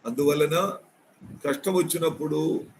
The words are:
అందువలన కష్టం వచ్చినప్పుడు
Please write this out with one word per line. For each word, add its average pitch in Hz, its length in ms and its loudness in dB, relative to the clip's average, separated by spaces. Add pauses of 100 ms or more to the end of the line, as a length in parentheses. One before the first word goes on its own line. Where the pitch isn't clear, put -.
అందువలన 147 720 2 (680)
కష్టం 190 260 -2
వచ్చినప్పుడు 156 880 0 (160)